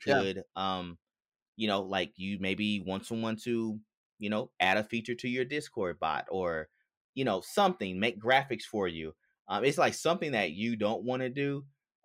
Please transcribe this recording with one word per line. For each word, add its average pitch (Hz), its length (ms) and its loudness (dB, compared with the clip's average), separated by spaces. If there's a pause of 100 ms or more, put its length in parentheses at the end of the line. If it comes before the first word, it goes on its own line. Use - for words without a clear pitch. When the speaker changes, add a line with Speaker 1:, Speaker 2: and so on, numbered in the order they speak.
Speaker 1:
Yeah. 135 220 4
Speaker 2:
could, 92 180 -4 (120)
um, 92 420 -2 (580)
you 110 120 0
know, 101 140 4
like, 95 340 0
you 98 220 -4
maybe 98 420 0
want 95 260 -4
someone 113 300 -2
to, 113 440 -2 (380)
you 104 120 -4
know, 107 200 -2 (100)
add 95 160 6
a 107 80 2
feature 117 300 -4
to 123 140 -6
your 127 160 -2
Discord 123 560 -4
bot 78 300 -2
or, 85 380 -2 (460)
you 135 100 -2
know, 98 160 2
something, 143 600 0
make 113 200 0
graphics 131 440 2
for 101 240 0
you. 80 260 -6 (320)
Um, 101 180 0
it's, 139 140 4
like, 135 160 4
something 165 380 0
that 98 200 2
you 110 240 -2
don't 104 280 0
wanna 127 260 -2
do, 139 360 -2 (380)